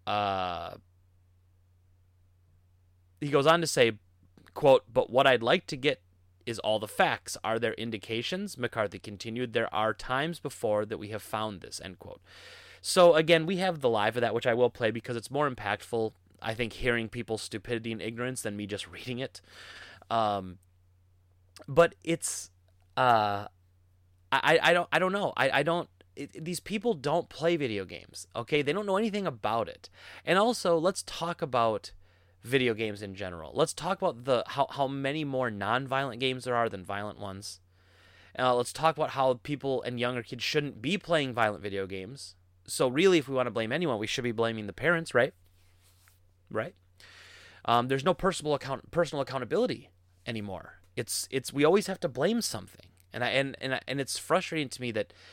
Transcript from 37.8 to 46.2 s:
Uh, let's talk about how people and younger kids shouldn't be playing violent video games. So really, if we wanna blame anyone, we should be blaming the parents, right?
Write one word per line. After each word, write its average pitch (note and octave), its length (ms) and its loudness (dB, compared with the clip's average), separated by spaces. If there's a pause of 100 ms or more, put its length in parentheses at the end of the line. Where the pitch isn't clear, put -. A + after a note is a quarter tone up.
Uh, B2+ 160 4
let's B2 160 2
talk D#3+ 280 2
about C3+ 140 -2
how C3 300 2
people C3+ 380 -2
and B2 180 -6
younger A#2+ 240 -2
kids A#2+ 220 -10
shouldn't C#3+ 380 -2
be F3+ 160 0
playing D3 340 0
violent G#2+ 300 2
video G2 240 -4
games. F#2+ 500 -12 (300)
So - 200 0
really, E3+ 300 6
if C#3 140 0
we C3+ 40 -2
wanna B2 160 2
blame A2 220 -2
anyone, D3 260 0
we A2 80 -4
should B2 180 -4
be A#2+ 60 0
blaming A2+ 360 -2
the G2+ 80 -8
parents, E3 400 0
right? B2+ 180 4 (1200)